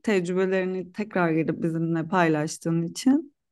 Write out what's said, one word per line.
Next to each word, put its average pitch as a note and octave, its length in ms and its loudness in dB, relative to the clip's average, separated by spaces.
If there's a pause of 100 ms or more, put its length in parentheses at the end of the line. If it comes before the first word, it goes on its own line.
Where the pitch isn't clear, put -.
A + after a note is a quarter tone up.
tecrübelerini F#3 880 0
tekrar F#3+ 400 0
gelip D#3+ 320 0
bizimle E3 440 -2
paylaştığın E3 760 0
için. C4 520 0 (160)